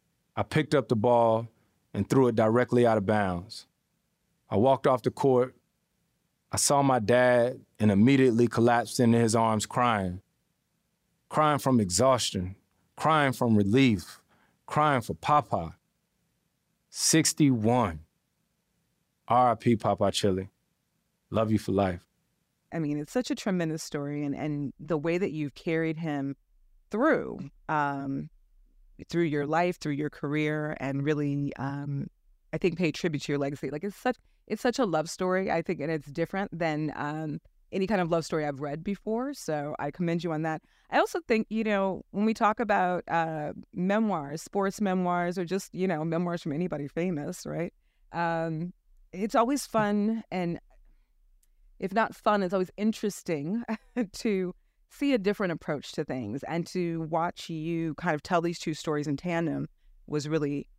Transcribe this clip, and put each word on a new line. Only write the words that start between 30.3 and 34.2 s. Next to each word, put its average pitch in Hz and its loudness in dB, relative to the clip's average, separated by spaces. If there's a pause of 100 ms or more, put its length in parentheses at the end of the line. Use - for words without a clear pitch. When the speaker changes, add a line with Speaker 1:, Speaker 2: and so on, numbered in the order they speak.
Speaker 2:
and 139 -4
really, 143 -2
um, 139 -6 (460)
I 160 -6
think, 165 0
pay 170 0
tribute 147 -4
to - -6
your 143 0
legacy. 143 -4
Like, 151 -8
it's 202 -8
such, - -4 (300)